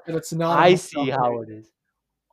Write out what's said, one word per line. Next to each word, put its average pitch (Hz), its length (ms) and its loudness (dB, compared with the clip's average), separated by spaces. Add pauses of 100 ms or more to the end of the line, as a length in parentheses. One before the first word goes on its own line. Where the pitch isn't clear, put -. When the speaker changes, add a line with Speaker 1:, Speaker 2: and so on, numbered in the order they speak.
Speaker 1:
but 165 100 -8
it's 160 180 -6
not 165 240 0
a 156 40 6
Speaker 2:
I 180 100 8
Speaker 1:
must 180 180 0
Speaker 2:
see 143 200 -4
Speaker 1:
not 135 100 -2
Speaker 2:
how 120 200 0
Speaker 1:
pick. 110 100 -12
Speaker 2:
it 110 100 -14
is. - 120 -20 (600)